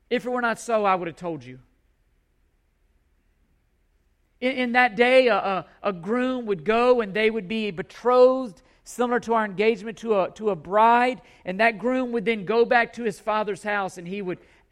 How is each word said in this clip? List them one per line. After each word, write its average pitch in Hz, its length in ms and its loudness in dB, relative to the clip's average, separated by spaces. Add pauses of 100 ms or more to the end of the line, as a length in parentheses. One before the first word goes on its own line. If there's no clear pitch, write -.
(100)
"If 233 160 -2
it 254 40 -6
were 247 120 -4
not 226 180 -2
so, 220 240 -2
I 190 100 2
would 175 140 -4
have 156 80 -12
told 165 260 -10
you." 127 160 -18 (2750)
In, 254 120 0
in 254 200 -4
that 247 220 2
day, 247 340 6
a, 208 80 4
a, 185 300 -2 (160)
a 202 100 -2
groom 240 540 -4
would 185 180 -4
go 233 360 4
and 202 120 -6
they 220 180 0
would 220 180 -4
be 220 220 -2
betrothed, 247 920 2 (220)
similar 240 360 -2
to 233 140 -4
our 220 100 0
engagement 214 540 -2
to 220 220 0
a, 175 120 0
to 214 180 -4
a 185 60 -2
bride. 226 640 2 (220)
And 185 160 -6
that 220 180 2
groom 247 340 -2
would 233 120 -4
then 214 200 -2
go 226 200 2
back 233 300 2
to 233 100 -8
his 208 140 -6
father's 208 440 -4
house 202 360 -6
and 170 80 -16
he 196 160 -8
would 180 160 -8 (340)